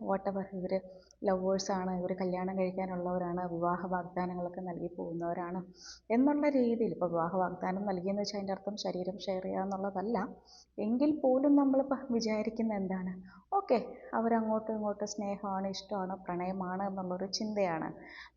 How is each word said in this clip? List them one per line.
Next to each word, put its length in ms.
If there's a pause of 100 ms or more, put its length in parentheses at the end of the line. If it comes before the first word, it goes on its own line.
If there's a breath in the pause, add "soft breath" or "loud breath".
whatever, 500
ഇവർ 280 (420 loud breath)
ലവേഴ്സാണ്, 760
ഇവർ 140
കല്യാണം 440
കഴിക്കാനുള്ളവരാണ്, 960
വിവാഹ 340
വാഗ്ദാനങ്ങളൊക്കെ 760
നൽകി 260
പോകുന്നവരാണ്" 760 (460 loud breath)
എന്നുള്ള 380
രീതിയിൽ. 420
ഇപ്പോൾ 180
വിവാഹ 260
വാഗ്ദാനം 500
നൽകിയെന്ന് 360
വെച്ചാൽ 160
അതിൻ്റെ 160
അർത്ഥം 240
ശരീരം 420
ഷെയർ 240
ചെയ്യുക 180
എന്നുള്ളതല്ല. 680 (520 loud breath)
എങ്കിൽ 400
പോലും 360
നമ്മളിപ്പോൾ 420 (140)
വിചാരിക്കുന്ന 600
എന്താണ്? 500 (320 loud breath)
ഓക്കെ, 380 (200)
അവരങ്ങോട്ടും 640
ഇങ്ങോട്ടും 320
സ്നേഹമാണ്, 600
ഇഷ്ടമാണ്, 480
പ്രണയമാണ് 720
എന്നുള്ളൊരു 380
ചിന്തയാണ്. 680 (440 loud breath)